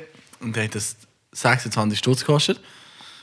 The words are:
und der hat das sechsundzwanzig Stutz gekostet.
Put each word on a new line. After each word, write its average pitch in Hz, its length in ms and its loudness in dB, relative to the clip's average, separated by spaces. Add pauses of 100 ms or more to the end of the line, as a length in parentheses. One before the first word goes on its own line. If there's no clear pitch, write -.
(380)
und 117 160 -8
der 110 100 -2
hat 107 120 -6
das - 200 -6 (360)
sechsundzwanzig 107 640 2
Stutz 127 220 2
gekostet. 147 400 2 (640)